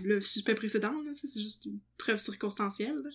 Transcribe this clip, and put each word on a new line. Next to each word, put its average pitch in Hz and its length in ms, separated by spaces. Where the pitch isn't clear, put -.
le 202 160
suspect 208 340
précédent, 214 380
là, 302 220
ça, 285 120
c'est 220 140
juste 214 240
une 208 140
preuve 220 220
circonstancielle, 208 840
là. 285 120